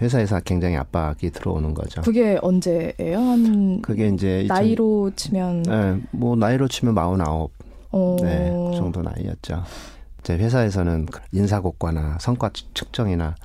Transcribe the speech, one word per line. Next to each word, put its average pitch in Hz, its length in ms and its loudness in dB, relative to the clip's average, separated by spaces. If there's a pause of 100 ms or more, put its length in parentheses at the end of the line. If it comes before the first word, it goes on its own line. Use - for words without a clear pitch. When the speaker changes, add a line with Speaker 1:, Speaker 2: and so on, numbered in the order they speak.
Speaker 1:
회사에서 113 380 2
굉장히 87 360 0
압박이 78 560 -2
들어오는 78 440 -2
거죠. - 260 -6
Speaker 2:
그게 214 400 2
언제예요? 175 800 0
한 220 640 2
Speaker 1:
그게 107 240 0
이제 95 340 2
이천, 104 140 2
Speaker 2:
나이로 214 600 2
치면? 180 480 -2
Speaker 1:
네, 104 460 2
뭐 120 260 0
나이로 123 320 4
치면 120 280 0
마흔아홉. 80 560 0 (400)
Speaker 2:
어. 180 300 2
Speaker 1:
네, 175 300 0 (200)
그 175 40 -2
정도 90 280 -2
나이였죠. 85 600 -6 (580)
제 85 160 -2
회사에서는 95 680 2
그 - 160 -10 (100)
인사고과나 87 880 0
성과 123 300 0
측-, - 260 -12
측정이나 85 680 -2